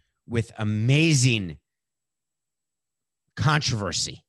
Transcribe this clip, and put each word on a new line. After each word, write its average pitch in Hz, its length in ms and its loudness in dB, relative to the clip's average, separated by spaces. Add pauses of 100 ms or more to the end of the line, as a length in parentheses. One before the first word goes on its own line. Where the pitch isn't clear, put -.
(280)
with 117 300 -4
amazing 113 1000 2 (1800)
controversy. 104 920 -2